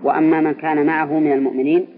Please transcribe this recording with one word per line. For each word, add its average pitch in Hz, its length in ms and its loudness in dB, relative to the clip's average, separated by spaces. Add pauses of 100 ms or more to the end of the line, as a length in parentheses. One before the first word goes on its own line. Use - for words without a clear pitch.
وأما 156 360 2
من 160 120 0
كان 151 340 -2
معه 156 320 -2
من 151 140 2
المؤمنين 135 540 0 (120)